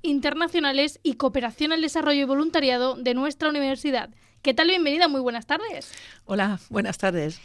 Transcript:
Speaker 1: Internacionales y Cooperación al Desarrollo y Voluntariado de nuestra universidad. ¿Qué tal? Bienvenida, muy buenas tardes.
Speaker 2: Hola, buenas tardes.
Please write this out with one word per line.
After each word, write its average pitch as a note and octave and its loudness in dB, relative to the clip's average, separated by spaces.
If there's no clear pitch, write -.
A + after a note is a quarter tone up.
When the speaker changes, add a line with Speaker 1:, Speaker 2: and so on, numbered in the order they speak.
Speaker 1:
Internacionales C#4+ 0
y C4+ 0
Cooperación C4 0
al D#4+ 0
Desarrollo D4+ 2
y C#4 2
Voluntariado C4+ 0
de B3 -2
nuestra D4 -2
universidad. C4+ -2
¿Qué - 2
tal? D#4+ 4
Bienvenida, E4+ 2
muy C#4 0
buenas A#3 -4
tardes. G4 -4
Speaker 2:
Hola, G3 -2
buenas G3 -2
tardes. E3+ -2